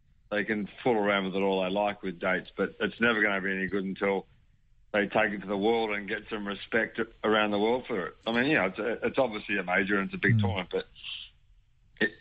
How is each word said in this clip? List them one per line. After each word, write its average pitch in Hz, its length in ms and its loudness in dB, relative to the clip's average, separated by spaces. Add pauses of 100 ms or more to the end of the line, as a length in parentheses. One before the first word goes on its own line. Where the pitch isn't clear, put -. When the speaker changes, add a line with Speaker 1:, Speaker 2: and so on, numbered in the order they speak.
(320)
Speaker 1:
they 104 120 0
can 104 240 -2 (160)
fool 123 140 4
around 101 280 2
with 95 100 -4
it 98 60 0
all 95 220 2
they 92 60 0
like 104 340 0
with 90 160 -6
dates, 92 380 -2
but 95 240 -2
it's 104 180 -2
never 113 220 2
gonna 101 200 2
be 95 100 -2
any 95 160 -2
good 95 180 -2
until 98 400 0 (680)
they 104 160 2
take 107 260 2
it 101 80 -6
to 95 60 -10
the 101 100 -2
world 113 340 2
and 104 180 -6
get 104 200 -6
some 104 180 -6
respect 110 520 -2 (240)
around 107 280 4
the 101 80 2
world 120 280 2
for 95 200 -2
it. - 80 -10 (100)
I 113 60 -2
mean, 120 140 2
you 151 100 4
know, 98 100 4
it's, 95 140 -2 (240)
it's 110 160 -2
obviously 107 380 0
a 95 60 -2
major 95 360 2
and 98 60 0
it's 95 100 -8
a - 20 -6
big 113 200 4
Speaker 2:
Mm. 107 40 4
Speaker 1:
tournament, 95 300 0
but 92 160 -2 (1120)
it, 107 200 2